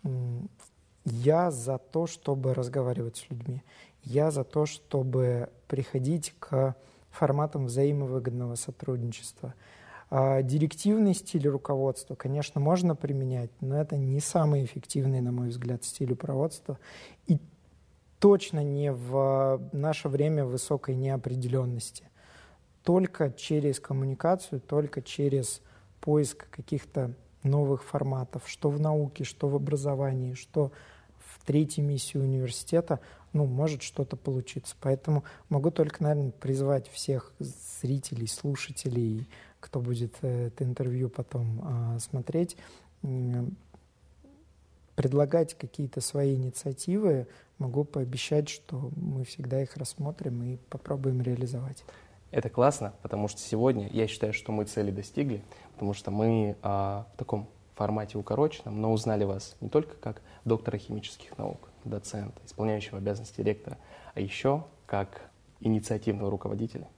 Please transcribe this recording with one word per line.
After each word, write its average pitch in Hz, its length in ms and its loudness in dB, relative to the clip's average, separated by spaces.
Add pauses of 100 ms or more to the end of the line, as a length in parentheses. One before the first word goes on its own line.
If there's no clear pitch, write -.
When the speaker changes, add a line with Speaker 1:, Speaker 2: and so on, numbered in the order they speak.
Speaker 1:
м, 123 460 -4 (540)
я 151 460 4
за 127 280 -4
то, 165 280 -2
чтобы 135 480 -2
разговаривать 123 640 -2
с - 140 -14
людьми. 123 320 -8 (420)
Я 147 260 4
за 143 140 -2
то, 151 220 2
чтобы 127 840 0 (180)
приходить 135 720 -2
к 135 380 2 (340)
форматам 143 560 2
взаимовыгодного 127 880 0
сотрудничества. - 1000 -6 (560)
А 135 320 4
директивный 180 720 4
стиль 147 340 2
руководства, 135 680 0
конечно, 139 460 -2
можно 170 340 6
применять, 131 560 -2 (100)
но 139 180 0
это 151 180 0
не 135 240 2
самый 147 440 4
эффективный, 131 560 0
на 123 120 0
мой 123 160 0
взгляд, 123 360 -4
стиль - 260 -4
руководства. 139 680 -2 (480)
И 151 120 6 (800)
точно 190 460 6
не 143 280 0
в 135 680 2 (120)
наше 147 360 0
время 147 360 2
высокой 131 500 -2
неопределённости. 127 1120 -2 (760)
Только 175 500 4
через 147 480 0
коммуникацию, 135 800 0
только 143 420 -2
через 135 580 0 (400)
поиск 147 500 2
каких-то 135 640 -4 (300)
новых 139 420 4
форматов, 131 640 -2
что - 240 0
в 147 100 -2
науке, 151 440 0
что - 240 -4
в 139 80 2
образовании, 139 760 0
что 139 380 -2 (460)
в - 260 -20
третьей 151 380 2
миссии 143 360 0
университета, 135 840 0 (320)
ну, 147 120 4
может 139 380 0
что-то - 340 -6
получиться. - 640 -6
Поэтому 139 440 0 (240)
могу 147 220 2
только, 156 320 0
наверное, 147 300 2
призвать 135 560 0
всех - 500 -4
зрителей, 131 880 -4
слушателей, 120 1000 -2 (320)
кто - 200 -6
будет, 120 420 -2
э, 123 240 0
это 117 180 -4
интервью 123 440 0
потом, 117 540 -4
а, 117 360 -2
смотреть, 165 580 -2 (460)
м, 123 540 -2 (1400)
предлагать 147 580 2
какие-то 139 460 -8
свои 139 340 0
инициативы. 135 920 0 (300)
Могу 139 260 0
пообещать, 143 640 0
что - 480 -8
мы 135 280 -4
всегда 131 380 -2
их - 140 -6
рассмотрим 139 640 -6
и 123 140 -6 (140)
попробуем 135 520 -2
реализовать. 123 600 -4 (460)
Speaker 2:
Это 113 200 0
классно, 120 420 4 (100)
потому 104 260 -2
что - 120 -8
сегодня 110 480 2
я 110 180 2
считаю, 107 260 -4
что - 200 -6
мы 107 120 0
цели 104 260 -2
достигли, 101 520 -4 (320)
потому 101 200 -4
что - 160 -8
мы, 107 520 2
а, 101 520 -2
в - 40 -16
таком 107 300 -4 (260)
формате 107 440 -4
укороченном, 113 600 -2
но 110 120 2
узнали 107 320 2
вас 98 360 -6
не 107 80 -8
только 156 260 0
как - 260 -10 (240)
доктора 110 340 2
химических - 600 -10
наук, - 300 -8 (160)
доцента, 107 600 -8
исполняющего 107 540 -4
обязанности 104 420 -6
ректора, - 380 0 (360)
а - 60 -6
ещё 139 460 0 (200)
как - 440 -4 (300)
инициативного 107 720 0
руководителя 104 680 -4